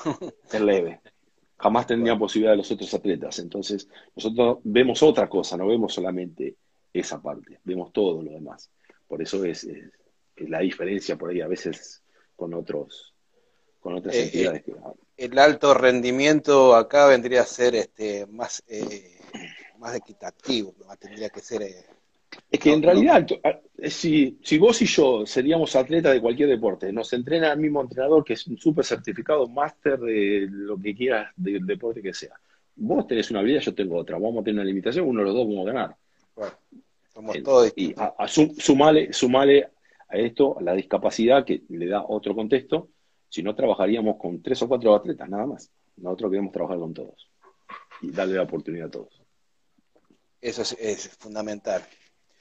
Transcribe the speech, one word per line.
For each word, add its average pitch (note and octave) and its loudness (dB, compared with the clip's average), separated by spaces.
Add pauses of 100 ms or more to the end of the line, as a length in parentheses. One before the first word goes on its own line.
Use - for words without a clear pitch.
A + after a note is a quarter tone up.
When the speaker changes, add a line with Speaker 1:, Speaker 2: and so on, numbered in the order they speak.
Speaker 1:
<laughs> - -10
Speaker 2:
El G#2+ 0
leve. F#2 0 (580)
Jamás A#2 2
tendría A#2 0
Speaker 1:
Bueno. G#2+ -2
Speaker 2:
posibilidad A2 2
de G2+ 4
los G2 -6
otros F#2+ -8
atletas. E2 -4
Entonces, F#2+ -8 (280)
nosotros A#2+ 0
vemos A#2 2
otra D3 6
cosa, F2 -4
no F#2 -4
vemos A2 0
solamente F2+ -6 (360)
esa E2+ -6
parte, - -14
vemos F2+ -8
todo F2 -2
lo D2+ -12
demás. D#2 -18 (360)
Por E2 -8
eso G2 -6
es, E2 -6
es, - -16 (520)
es D#2 -12
la D#2+ -6
diferencia F#2 -6
por E2+ -10
ahí F2+ -4
a D#2+ -6
veces - -10 (320)
con E2+ -10
otros, - -12 (680)
con F2+ -10
otras F2+ -8
Speaker 1:
Eh, A#2+ 0
Speaker 2:
entidades E2+ -4
Speaker 1:
eh, - -20
Speaker 2:
que - -16
Speaker 1:
el B2 -6
alto C#3+ 6
rendimiento C3 6
acá C#3+ 6
vendría B2 6
a - 0
ser, B2 2
este, G2+ -4
más, A2 -12
eh, G2 -12 (600)
más A#2 -12
equitativo, G2+ -8
¿no? G2 -20
Tendría G#2 -12
que G#2 -18
ser, A2 -8
eh, F#2+ -14 (640)
Speaker 2:
Es C#3+ 0
que D3+ 4
Speaker 1:
no, D3+ 6
Speaker 2:
en D#3 2
Speaker 1:
no. D#3 0
Speaker 2:
realidad, G3 6
to-, - -6
a-, - 0 (180)
eh, - -6
si, D3+ 0
si D#3 2
vos A#3 6
y G#3 2
yo B2 2
seríamos C#3+ 0
atletas D3 2
de A#2+ 2
cualquier C3 2
deporte, G#2 0
nos A2+ -6
entrena D3 0
el D3 -4
mismo D3 -2
entrenador C#3 2
que - -4
es - -8
un A#2+ -10
súper D#3 0
certificado A#2+ -4
máster C#3 -4
de G#2 0
lo G2+ -10
que G2+ -6
quieras, A#2 -4
del F#2 -6
deporte A2 -6
que F#2 -10
sea. - -16 (400)
Vos C3+ -4
tenés A2+ -2
una G#2 -4
vida, C3 2
yo G2 -6
tengo F2+ -4
otra. E2 -6
Vamos A2 -4
a G2+ -6
tener G#2+ -2
una G2 -4
limitación, G#2 -4
uno A#2+ 0
de G2+ 0
los G2 0
dos B2 0
vamos G2+ -4
a A#2 -6
ganar. B2 -6 (380)
Speaker 1:
Bueno, G#2 -10 (600)
somos G#2+ -10
Speaker 2:
El, C#3 -10
Speaker 1:
todos B2 6
Speaker 2:
y G#2+ 2
Speaker 1:
distintos. F#2 -6 (160)
Speaker 2:
a, G#2 -4
a - -4
su-, D#3 2
sumale, D3+ 4
sumale C#3 4 (400)
a - -6
esto A#2 2
la F2+ -2
discapacidad A2+ 2
que - -4
le E2+ -8
da G2 -4
otro G#2 -4
contexto. B2+ -2 (400)
Si - -10
no, G#2+ -4
trabajaríamos G#2+ 0
con F2 -8
tres - -4
o A#2 -4
cuatro A#2 4
atletas, - -2
nada G2+ -6
más. - -12 (260)
Nosotros F#2 -6
queremos G2 -4
trabajar F2 -6
con D#2+ -8
todos - -20 (720)
y - -10
darle F#2 -2
la F#2 0
oportunidad D#2+ -8
a - -20
todos. - -16 (1200)
Speaker 1:
Eso A#2 -6
es, A#2+ -8
es G#2+ -8 (100)
fundamental. G#2+ -8 (580)